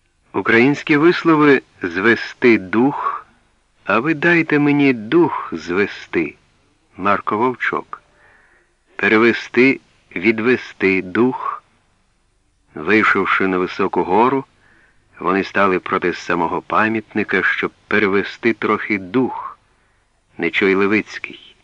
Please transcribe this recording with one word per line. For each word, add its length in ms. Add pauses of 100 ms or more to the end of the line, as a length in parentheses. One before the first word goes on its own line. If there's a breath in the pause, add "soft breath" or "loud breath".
(320)
українські 640
вислови 680 (200)
«звести 760
дух», 680 (580)
а 140
ви 160
дайте 440
мені 340
дух 600
звести. 840 (600)
Марко 420
Вовчок. 640 (920 soft breath)
Перевести, 840 (360)
відвести 880
дух. 600 (1120)
Вийшовши 720
на 120
високу 460
гору, 400 (720 soft breath)
вони 260
стали 340
проти 340
самого 500
пам'ятника, 800
щоб 280 (180)
перевести 640
трохи 460
дух. 600 (800)
Нечуй 360
Левицький. 880